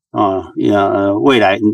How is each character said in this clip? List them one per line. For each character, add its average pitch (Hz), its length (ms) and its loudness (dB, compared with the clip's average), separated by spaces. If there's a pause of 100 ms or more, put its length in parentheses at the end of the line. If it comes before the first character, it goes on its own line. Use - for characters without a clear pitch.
啊， 95 420 -4 (160)
呃， 101 520 0
未 135 180 2
来， 101 220 2 (140)